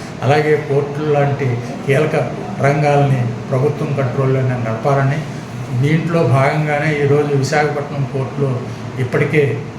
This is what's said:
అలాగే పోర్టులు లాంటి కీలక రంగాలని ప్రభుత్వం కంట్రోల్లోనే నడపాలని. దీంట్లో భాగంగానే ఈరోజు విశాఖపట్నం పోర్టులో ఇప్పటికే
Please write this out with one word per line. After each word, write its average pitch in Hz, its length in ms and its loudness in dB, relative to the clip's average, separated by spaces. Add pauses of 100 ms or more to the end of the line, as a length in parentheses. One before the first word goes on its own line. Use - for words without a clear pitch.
(240)
అలాగే 151 480 2
పోర్టులు 143 420 0
లాంటి 131 440 0 (300)
కీలక 151 280 2 (460)
రంగాలని 139 880 2
ప్రభుత్వం 143 440 0
కంట్రోల్లోనే 131 560 0
నడపాలని. 135 680 0 (640)
దీంట్లో 165 420 2
భాగంగానే 147 800 2
ఈరోజు 143 320 2
విశాఖపట్నం 143 800 0
పోర్టులో 131 440 -2 (400)
ఇప్పటికే 143 640 0 (160)